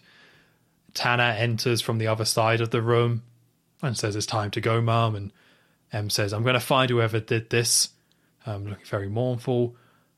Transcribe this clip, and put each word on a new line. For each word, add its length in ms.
Tanner 420
enters 440
from 180
the 80
other 180
side 360
of 100
the 120
room 400
and 160
says, 160
"It's 120
time 260
to 80
go, 200
Mum." 360
And 160
M 180
says, 220
"I'm 120
gonna 160
find 300
whoever 280
did 320
this." 380
Um, 240
looking 180
very 220
mournful, 680